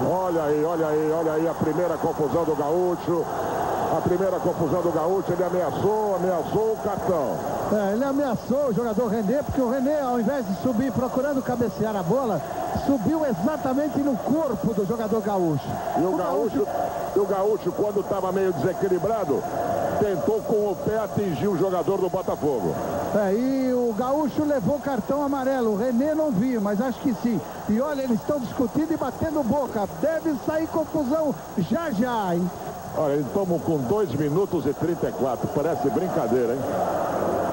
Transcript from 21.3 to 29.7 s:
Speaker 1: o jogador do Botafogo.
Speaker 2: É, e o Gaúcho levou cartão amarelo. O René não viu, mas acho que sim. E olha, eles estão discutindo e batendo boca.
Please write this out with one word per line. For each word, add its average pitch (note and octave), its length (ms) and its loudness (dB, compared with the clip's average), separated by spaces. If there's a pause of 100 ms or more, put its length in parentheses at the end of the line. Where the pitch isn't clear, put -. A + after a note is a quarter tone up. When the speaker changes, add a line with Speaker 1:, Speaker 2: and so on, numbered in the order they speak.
Speaker 1:
o G3 100 2
jogador F#3 400 2
do F3+ 120 0
Botafogo. D3 640 -2 (420)
Speaker 2:
É, G3 180 2
e B3+ 400 0
o A#3+ 240 0
Gaúcho C#4 460 0
levou C#4+ 360 0
cartão C#4 440 -2
amarelo. C4+ 480 0
O G3+ 60 0
René B3+ 360 2
não D#4 180 2
viu, A#3 280 0
mas G3+ 220 0
acho C4 180 -2
que C4 140 0 (100)
sim. A#3 160 2 (300)
E G#3+ 100 4
olha, C#4 220 0
eles A#3+ 180 0
estão D4 200 -2
discutindo C4+ 540 0
e D4+ 40 0
batendo D4+ 440 -2
boca. A#3 460 0 (140)